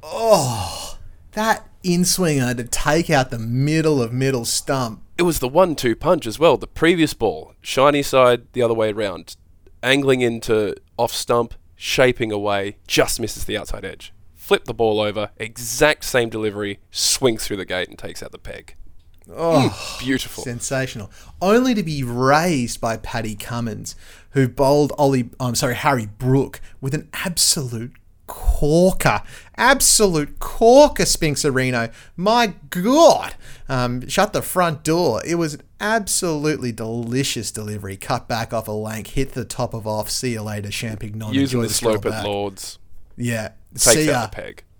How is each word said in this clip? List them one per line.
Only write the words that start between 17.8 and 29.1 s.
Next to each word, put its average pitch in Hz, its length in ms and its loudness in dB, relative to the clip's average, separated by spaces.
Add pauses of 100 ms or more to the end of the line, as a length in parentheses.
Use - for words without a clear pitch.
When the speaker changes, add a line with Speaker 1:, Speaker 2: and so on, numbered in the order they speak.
Speaker 2:
and - 80 -20
takes 90 240 -12
out - 100 -16
the - 60 -20
peg. - 380 -16 (580)
Speaker 1:
Oh, 156 400 2
Speaker 2:
Mm, - 260 -12
beautiful. 127 440 -6
Speaker 1:
sensational. 120 680 -6 (320)
Only 240 340 4
to 208 80 -2
be 151 200 -4
raised 131 800 2
by 113 160 -2
Paddy 110 380 -8
Cummins, 110 600 -8 (360)
who 135 180 2
bowled 139 480 2
Ollie, 135 320 2 (100)
I'm 123 160 -2
sorry, 123 200 -2
Harry 135 320 0
Brook 127 520 0 (220)
with 135 120 -4
an 156 200 -4
absolute 127 800 -2 (340)
corker. 156 920 2 (360)